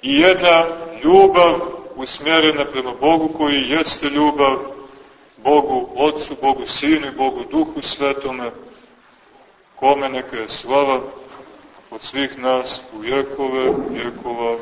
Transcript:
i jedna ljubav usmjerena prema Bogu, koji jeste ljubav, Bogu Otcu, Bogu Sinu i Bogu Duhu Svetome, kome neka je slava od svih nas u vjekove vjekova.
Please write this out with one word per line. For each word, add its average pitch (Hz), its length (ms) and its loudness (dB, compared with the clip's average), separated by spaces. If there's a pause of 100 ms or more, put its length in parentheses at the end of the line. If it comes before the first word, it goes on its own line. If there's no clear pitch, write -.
i 139 180 2
jedna 175 440 6 (400)
ljubav 180 560 8 (360)
usmjerena 147 680 0
prema 127 360 -6
Bogu, 160 280 2
koji 143 400 -2
jeste 151 380 -2
ljubav, 143 500 2 (800)
Bogu 139 600 0
Otcu, 151 460 -2
Bogu 135 240 -2
Sinu 147 400 0
i 139 100 -12
Bogu 127 340 -4
Duhu 156 320 -2
Svetome, 135 680 -4 (1200)
kome 139 340 2
neka 131 280 -8
je 110 120 -8
slava 135 520 0 (920)
od 113 120 -16
svih 135 360 -6
nas 127 440 -2 (100)
u 110 60 -14
vjekove 131 760 -2 (180)
vjekova. 120 720 -6